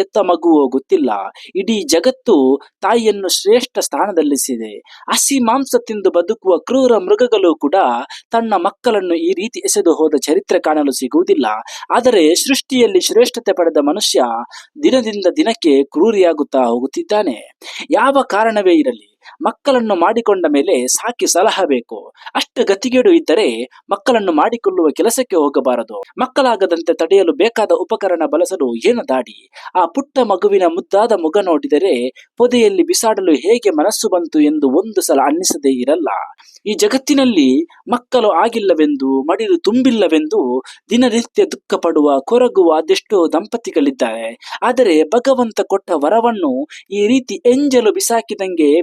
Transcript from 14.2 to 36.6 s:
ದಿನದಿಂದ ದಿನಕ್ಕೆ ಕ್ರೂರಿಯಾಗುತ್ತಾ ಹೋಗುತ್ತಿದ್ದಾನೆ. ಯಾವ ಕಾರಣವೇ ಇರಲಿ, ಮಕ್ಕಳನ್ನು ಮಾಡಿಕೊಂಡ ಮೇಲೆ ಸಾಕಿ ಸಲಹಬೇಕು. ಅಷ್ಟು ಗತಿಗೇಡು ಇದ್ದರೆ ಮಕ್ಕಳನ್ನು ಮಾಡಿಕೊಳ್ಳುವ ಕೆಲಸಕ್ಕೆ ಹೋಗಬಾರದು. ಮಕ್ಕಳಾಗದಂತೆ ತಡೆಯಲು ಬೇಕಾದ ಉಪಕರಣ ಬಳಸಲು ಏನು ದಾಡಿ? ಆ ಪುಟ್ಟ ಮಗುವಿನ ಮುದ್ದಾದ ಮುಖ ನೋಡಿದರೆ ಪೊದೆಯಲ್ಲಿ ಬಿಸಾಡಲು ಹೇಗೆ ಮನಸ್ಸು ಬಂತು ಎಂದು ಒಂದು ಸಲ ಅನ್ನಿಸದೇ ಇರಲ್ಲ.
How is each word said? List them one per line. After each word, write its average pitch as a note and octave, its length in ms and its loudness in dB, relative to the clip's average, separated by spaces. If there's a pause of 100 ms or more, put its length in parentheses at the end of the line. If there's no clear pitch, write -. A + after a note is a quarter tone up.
ದಿನದಿಂದ G#3+ 400 0 (140)
ದಿನಕ್ಕೆ F3 340 0 (220)
ಕ್ರೂರಿಯಾಗುತ್ತಾ D#3+ 680 2 (100)
ಹೋಗುತ್ತಿದ್ದಾನೆ. F#3 640 -4 (600)
ಯಾವ C4 260 2 (120)
ಕಾರಣವೇ G#3 480 2
ಇರಲಿ, B2 260 -6 (380)
ಮಕ್ಕಳನ್ನು B3 560 0
ಮಾಡಿಕೊಂಡ G3 420 0 (100)
ಮೇಲೆ C#3+ 200 0 (200)
ಸಾಕಿ A3 380 -4
ಸಲಹಬೇಕು. E3 680 0 (400)
ಅಷ್ಟು - 220 -6 (100)
ಗತಿಗೇಡು A#3 480 0
ಇದ್ದರೆ F3 280 0 (460)
ಮಕ್ಕಳನ್ನು G#3 460 0
ಮಾಡಿಕೊಳ್ಳುವ F#3+ 500 0 (100)
ಕೆಲಸಕ್ಕೆ A3+ 440 0
ಹೋಗಬಾರದು. C3 540 -2 (260)
ಮಕ್ಕಳಾಗದಂತೆ G3 800 0
ತಡೆಯಲು F3 320 2 (100)
ಬೇಕಾದ G#3+ 300 0 (120)
ಉಪಕರಣ F3+ 380 -4 (100)
ಬಳಸಲು E3 360 -2 (200)
ಏನು A#3 220 0
ದಾಡಿ? C3 260 -4 (440)
ಆ - 20 4 (140)
ಪುಟ್ಟ C4+ 360 -2
ಮಗುವಿನ F#3+ 340 2 (100)
ಮುದ್ದಾದ G3+ 360 0 (120)
ಮುಖ D#3+ 120 -2 (140)
ನೋಡಿದರೆ D3 440 0 (460)
ಪೊದೆಯಲ್ಲಿ A3+ 500 2
ಬಿಸಾಡಲು G3+ 440 0 (100)
ಹೇಗೆ G#3+ 360 2
ಮನಸ್ಸು G#3 340 -2
ಬಂತು E3 260 0 (100)
ಎಂದು D3 180 0 (120)
ಒಂದು G3+ 280 -4
ಸಲ C#3 120 2 (100)
ಅನ್ನಿಸದೇ D3 520 -2
ಇರಲ್ಲ. C3 280 -2 (600)